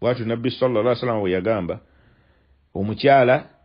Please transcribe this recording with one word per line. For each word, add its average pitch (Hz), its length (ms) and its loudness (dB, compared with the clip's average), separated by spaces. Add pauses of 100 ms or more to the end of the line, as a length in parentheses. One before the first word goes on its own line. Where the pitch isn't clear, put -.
Bw'atyo 120 240 -2
Nabbi 117 260 -2
sallallahu 127 280 0
alaihi 120 200 2
wasallam 117 220 -2
bwe 92 100 0
yagamba. 90 480 -2 (920)
Omukyala 131 720 2 (200)